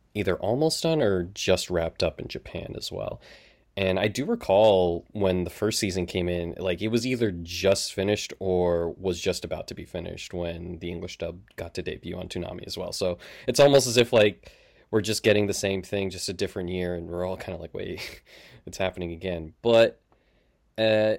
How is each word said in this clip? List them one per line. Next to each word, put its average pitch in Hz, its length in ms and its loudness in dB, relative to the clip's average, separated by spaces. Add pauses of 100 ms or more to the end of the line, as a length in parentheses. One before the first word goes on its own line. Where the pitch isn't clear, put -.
(140)
either 92 220 0
almost 139 460 0
done 160 200 0
or 95 220 2
just 92 460 -2
wrapped 82 320 -2
up 80 180 -2
in - 80 -10
Japan - 480 -10
as - 160 -10
well. - 280 -8 (540)
And 95 240 0
I 104 100 2
do 123 180 -4
recall 98 840 4
when 92 320 2
the 87 60 -6
first - 280 -2
season 92 260 0
came 90 240 -2
in, 87 300 -4
like, 90 240 -4
it 107 60 -2
was 117 180 0
either 120 240 0
just 90 640 0
finished 101 440 -2
or 87 520 2
was 92 280 -4
just 90 280 -2
about 82 220 -8
to 90 60 -12
be 85 120 -14
finished 87 480 -10
when 85 460 -8
the 87 100 -8
English 87 260 -10
dub 85 240 -10 (160)
got 85 180 -12
to 90 80 -8
debut 85 360 -8
on 85 100 -10
Toonami 90 380 -8
as - 100 -10
well. 87 160 -8
So 90 240 -4 (300)
it's 127 140 2
almost 139 260 8
as 117 100 2
if, 120 160 4
like, 107 400 4 (380)
we're 110 100 4
just 104 220 -2
getting 104 240 6
the 98 80 -2
same 98 260 0
thing, 98 300 -2
just 90 180 -8
a 95 60 -4
different 90 340 -4
year, 90 260 -2
and 85 140 -8
we're 87 180 -4
all 92 120 -4
kinda 90 200 -10
like, - 140 -14
"Wait, 98 500 -10 (220)
<laughs> - 220 -20
it's 90 100 -14
happening 90 360 -4
again." 82 500 -6
But, 117 400 4 (760)
uh, 110 420 2